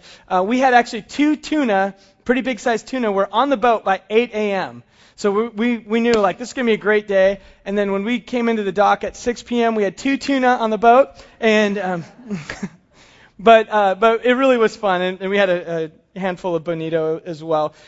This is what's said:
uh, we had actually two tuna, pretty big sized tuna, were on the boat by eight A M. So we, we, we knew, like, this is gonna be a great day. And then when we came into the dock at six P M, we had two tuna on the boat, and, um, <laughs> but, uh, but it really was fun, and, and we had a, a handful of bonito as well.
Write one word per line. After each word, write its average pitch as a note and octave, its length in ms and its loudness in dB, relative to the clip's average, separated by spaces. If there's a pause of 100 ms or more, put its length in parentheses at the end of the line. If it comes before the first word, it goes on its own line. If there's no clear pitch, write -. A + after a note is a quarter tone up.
(280)
uh, F#3 180 0
we A#3+ 120 -2
had C4 160 4
actually A#3+ 280 0
two D4 340 0
tuna, G#3+ 580 -2 (300)
pretty B3+ 180 0
big B3 180 -6
sized A3+ 280 -2
tuna, B3 220 -2
were G3 220 0
on A#3+ 160 2
the C#4 80 0
boat A3 280 0
by F#3+ 260 -2
eight A3+ 240 0
A G#3+ 180 -2
M. C3 300 -6 (340)
So G#3 140 -2
we, G#3+ 180 -2
we, A#3 300 -2
we G#3+ 220 -2
knew, A#3 120 2
like, G3+ 260 2
this A#3+ 100 -12
is - 40 -16
gonna B3+ 140 -4
be A3+ 80 4
a - 20 2
great G#3 300 0
day. G3 340 2 (240)
And G3+ 140 -4
then G3+ 140 -2
when G3 120 -4
we A#3+ 140 -2
came A#3+ 300 -4
into A3 160 -2
the F#3+ 80 -4
dock G3+ 320 0
at G3 120 -10
six - 260 -6
P A#3+ 200 -2
M, A3+ 140 0
we G#3+ 60 0
had F#3 140 -2
two C#4 200 -2
tuna C4 320 0
on A#3 200 0
the A3 80 -2
boat, A#3 320 6 (320)
and, G#3+ 380 2
um, F#3 260 -4 (680)
<laughs> - 640 -20
but, A3 320 4
uh, G3+ 240 2
but A3+ 320 2
it B3 80 4
really C4 240 4
was A3 180 2
fun, F#3 240 0
and, F#3 220 -4
and F#3+ 80 -4
we G3+ 80 0
had G3+ 100 4
a, E3 440 -4 (240)
a F#3 40 -10
handful F3+ 340 -4
of D#3+ 100 -4
bonito D#3+ 600 -4
as D#3 180 -12
well. D#3 320 -2 (140)